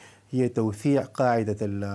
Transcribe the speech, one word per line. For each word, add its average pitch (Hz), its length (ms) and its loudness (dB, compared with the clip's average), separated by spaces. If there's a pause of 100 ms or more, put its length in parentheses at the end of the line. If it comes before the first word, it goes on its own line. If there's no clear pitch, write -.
(320)
هي 127 180 2
توسيع 117 520 0
قاعدة 117 600 0
ال-، 101 220 -4 (120)